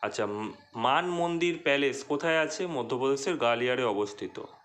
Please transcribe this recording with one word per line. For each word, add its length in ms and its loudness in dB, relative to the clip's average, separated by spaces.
আচ্ছা, 240 -2
উম, 280 -6
মান 340 2
মন্দির 540 0
প্যালেস 400 2
কোথায় 360 0
আছে? 280 -2
মধ্যপ্রদেশের 720 0
গালিয়ারে 460 2
অবস্থিত 600 -2